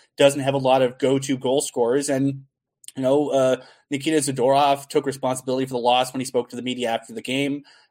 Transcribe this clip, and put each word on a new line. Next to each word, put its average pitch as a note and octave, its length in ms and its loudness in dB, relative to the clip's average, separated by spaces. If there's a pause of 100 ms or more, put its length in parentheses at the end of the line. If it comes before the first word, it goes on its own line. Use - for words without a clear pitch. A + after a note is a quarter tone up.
(180)
doesn't C#3+ 240 4
have C3+ 140 0
a - 20 0
lot C3 240 4
of B2 160 0
go-to C3+ 400 0
goal B2+ 240 0
scorers. C3+ 480 0
And, C#3 360 -2 (520)
you C3+ 60 -4
know, C#3 260 2
uh, C3 280 2 (340)
Nikita D3 260 0
Zadorov C#3 720 2
took C#3+ 160 0
responsibility C3 640 -4
for C3 60 -8
the B2 40 -4
loss B2 340 2
when C3 80 -8
he B2 60 -6
spoke B2 240 -4
to B2 60 -14
the A#2+ 80 -8
media B2 260 -4
after A2+ 240 -6
the A2 80 -12
game. C#3 420 -4 (280)